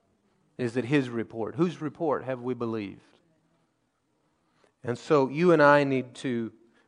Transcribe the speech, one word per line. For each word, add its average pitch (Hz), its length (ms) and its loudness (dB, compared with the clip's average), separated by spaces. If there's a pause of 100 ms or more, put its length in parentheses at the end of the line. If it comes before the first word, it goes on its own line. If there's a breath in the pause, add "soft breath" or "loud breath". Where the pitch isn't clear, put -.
(560)
Is 120 200 -4
it 117 100 -2
His 135 220 2
report? 113 460 -8
Whose 151 260 -2
report 143 440 -4
have 127 160 -8
we 123 140 -4
believed? 113 480 -8 (1800)
And 120 160 -6
so 139 300 2
you 165 240 2
and 151 100 6
I 143 220 8
need 127 320 -4
to 117 340 -6 (380)